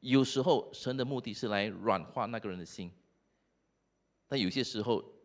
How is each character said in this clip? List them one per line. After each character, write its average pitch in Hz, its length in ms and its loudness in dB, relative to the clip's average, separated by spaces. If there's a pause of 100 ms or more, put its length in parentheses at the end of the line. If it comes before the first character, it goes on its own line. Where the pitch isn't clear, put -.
有 131 220 6
时 131 180 2
候 135 320 4
神 - 240 -4
的 131 80 0
目 131 160 -4
的 120 120 -8
是 110 160 -4
来 101 180 2
软 98 380 0
化 120 220 -4
那 113 140 -6
个 104 80 -6
人 92 100 -6
的 87 60 -8
心， 87 260 -12 (1400)
但 139 100 -2
有 98 100 4
些 131 140 0
时 117 180 -4
候 110 220 2 (220)